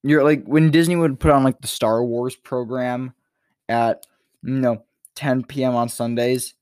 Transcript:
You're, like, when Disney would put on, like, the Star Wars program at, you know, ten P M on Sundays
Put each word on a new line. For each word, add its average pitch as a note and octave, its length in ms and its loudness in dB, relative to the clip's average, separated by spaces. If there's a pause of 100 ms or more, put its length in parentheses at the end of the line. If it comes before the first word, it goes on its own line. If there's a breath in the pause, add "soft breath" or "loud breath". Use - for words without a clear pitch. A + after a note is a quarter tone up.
You're, C#3+ 220 4
like, D3+ 220 2
when D#3 260 4
Disney E3 240 2
would D#3+ 240 0
put D#3 120 2
on, C3+ 120 4
like, C3 160 0
the C3 80 -12
Star A#2 380 0
Wars A#2+ 320 -4
program B2 760 -6 (540)
at, A#2 380 0 (380)
you C3 100 -4
know, B2 320 -2 (280)
ten C3 300 -2
P C3+ 220 -6
M B2 100 0
on A#2+ 140 -2
Sundays A#2+ 720 -2